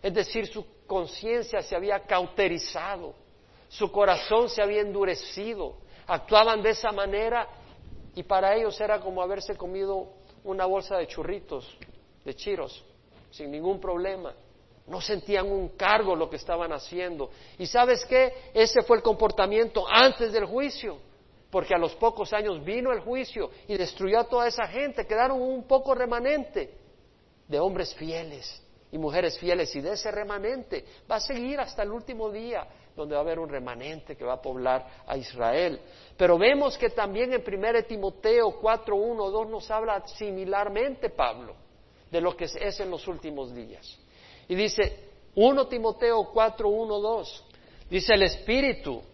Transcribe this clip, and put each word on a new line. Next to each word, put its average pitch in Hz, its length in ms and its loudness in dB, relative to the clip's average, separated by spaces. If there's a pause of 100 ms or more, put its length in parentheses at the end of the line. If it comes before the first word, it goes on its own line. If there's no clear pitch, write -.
Es 196 120 -2
decir, 202 340 -2
su - 180 -12 (200)
conciencia 208 760 -2
se - 120 -8
había 196 280 0
cauterizado, 180 1120 -2 (560)
su - 200 -2
corazón 202 600 4
se - 120 -2
había 208 200 2
endurecido, 196 960 -4 (300)
actuaban 214 540 6
de 214 100 4
esa 214 200 0
manera 208 560 -2 (680)
y 175 80 -8
para 196 320 4
ellos 220 240 0
era 214 200 2
como 185 220 -6
haberse 196 340 -4
comido 190 520 -4 (360)
una 190 220 -2
bolsa 190 320 0
de 165 100 -2
churritos, 160 720 -8 (460)
de 135 120 -10
chiros, 180 480 -6 (480)
sin 147 200 -12
ningún 180 280 -2
problema. 180 540 -4 (520)
No 180 140 -8
sentían 196 500 -2
un 190 200 -2
cargo 196 440 4
lo 165 160 0
que 165 60 -10
estaban 170 380 -4
haciendo. 165 560 -8 (280)
¿Y 180 100 -6
sabes 240 380 4
qué? 254 480 2
Ese 220 300 6
fue 233 140 6
el 220 60 0
comportamiento 214 840 2
antes 240 440 6
del 214 120 0
juicio, 226 520 -4 (520)
porque 190 240 0
a 180 40 4
los 170 180 0
pocos 226 380 0
años 208 320 -2
vino 247 260 -2
el 226 80 0
juicio 226 500 -6 (180)
y 202 100 -2
destruyó 190 420 2
a 233 60 2
toda 240 220 2
esa 233 200 -2
gente. 247 400 -4
Quedaron 254 340 2
un 254 220 -4
poco 262 320 4
remanente 240 840 -2 (720)
de 147 120 -2
hombres 180 360 -2
fieles 160 680 -10 (300)
y 156 60 -8
mujeres 160 420 -2
fieles, 175 360 0
y 143 60 -6
de 170 120 -4
ese 208 180 -6
remanente 208 760 -6 (240)
va 233 60 0
a 214 40 0
seguir 262 400 -6
hasta 240 220 -6
el 208 100 -4
último 226 380 -8
día, 214 380 -8 (280)
donde 151 200 -6
va 143 60 2
a - 20 0
haber 165 160 -2
un 160 100 -6
remanente 135 680 -10
que 131 100 -10
va 123 80 -2
a 127 80 -6
poblar 127 680 -2
a 135 100 -4
Israel. 131 640 0 (380)
Pero 175 200 6
vemos 269 400 4
que 233 120 2
también 220 440 -2
en 247 100 0
primera 208 360 0
de 220 80 -4
Timoteo 220 720 2
cuatro, 220 380 2
uno, 214 340 0
dos 214 160 -2
nos 220 240 -8
habla 214 360 -2
similarmente 202 1000 -2
Pablo 120 460 -4 (560)
de 170 100 0
lo 170 140 0
que 175 100 -6
es, 151 120 -8
es 202 240 -6
en 190 100 -6
los 180 160 -8
últimos 147 480 -8
días. 107 420 -16 (500)
Y 180 80 -2
dice, 202 540 0 (260)
uno 262 320 6
Timoteo 226 640 0
cuatro, 220 360 2
uno, 214 320 0
dos, 208 440 -4 (460)
dice 185 240 2
el 196 100 8
Espíritu 220 800 0 (120)